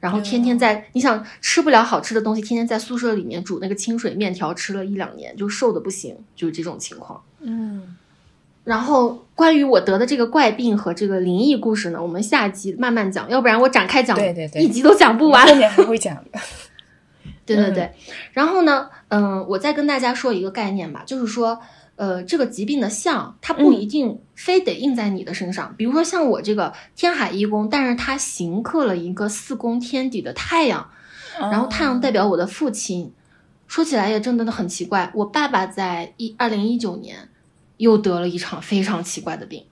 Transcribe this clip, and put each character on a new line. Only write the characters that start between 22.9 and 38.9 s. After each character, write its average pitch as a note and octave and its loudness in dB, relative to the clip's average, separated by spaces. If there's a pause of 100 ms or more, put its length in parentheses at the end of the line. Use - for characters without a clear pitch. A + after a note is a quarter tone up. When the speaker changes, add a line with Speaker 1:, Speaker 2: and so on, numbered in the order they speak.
Speaker 1:
它 - -6
不 C#4 6
一 G#3 0
定 B3+ -2 (160)
非 F#4 2
得 F4+ -2
印 C4 -2
在 G#3+ -2
你 F#3+ -4
的 F#3 -10
身 F#3 -6
上。 E3+ -8
Speaker 2:
嗯。 - -18
Speaker 1:
比 - -4
如 A#3+ 0
说 D#4+ 2
像 E4+ 0
我 A#3 2
这 G3+ -2
个 F3+ -2 (240)
天 F4 0
海 C#4 -2
一 G3+ 0
宫， G#3+ -2
但 C4+ 0
是 A#3+ 0
它 B3 -4
刑 F#3 -6
克 D4 -2
了 F#3+ 0
一 F3 -6
个 G#3 -4
四 G#3+ -8
宫 A#3 -4
天 C4 -4
底 A3+ -6
的 - -10
太 E4 0
阳， - -2 (520)
Speaker 2:
哦。 G#3 -4
Speaker 1:
然 G#3+ 2
后 B3 0
太 - -4
阳 B3+ 0
代 C4+ 0
表 G#3 2
我 F3+ 2
的 F3 0
父 C4 -4
亲。 F3+ -6 (540)
说 - -2
起 D#4+ -2
来 G#3 0
也 G#3+ 0
真 A#3+ 0
的 A3+ -2
很 F#3 -4
奇 - -8
怪， F#3 -2
我 G#3 0
爸 D4 -2
爸 B3+ 0
在 F3 -6
一， A3+ -10
二 B3 0
零 G#3+ -2
一 A#3+ 0
九 G3+ -4
年 F#2+ -18 (480)
又 A3 6
得 F#3+ 0
了 F3 -2
一 F3 -6
场 - -10
非 G3 0
常 F3+ -4